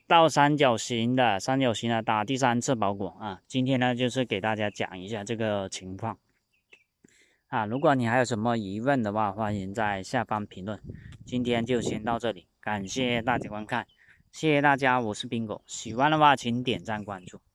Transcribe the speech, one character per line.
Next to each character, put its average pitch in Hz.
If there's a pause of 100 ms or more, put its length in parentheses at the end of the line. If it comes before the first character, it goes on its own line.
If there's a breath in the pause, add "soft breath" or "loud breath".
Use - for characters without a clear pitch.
倒 165
三 147
角 131
形 120
的、 113
三 135
角 127
形 117
的 113
打 110
第 135
三 123
次 131
包 104
裹 101
啊。 104
今 127
天 131
呢， 123
就 123
是 123
给 104
大 110
家 104
讲 92
一 92
下 107
这 110
个 104
情 92
况。 107 (1300 soft breath)
啊， 113
如 113
果 151
你 123
还 117
有 131
什 117
么 117
疑 101
问 127
的 104
话， 107
欢 104
迎 98
在 104
下 117
方 104
评 95
论。 101 (460 loud breath)
今 127
天 117
就 120
先 113
到 117
这 113
里， 92 (140)
感 104
谢 120
大 120
家 -
观 104
看， 117 (460 soft breath)
谢 156
谢 143
大 139
家， 127
我 107
是 127
冰 117
狗。 104
喜 -
欢 131
的 156
话， 147
请 123
点 110
赞 107
关 95
注。 98 (140)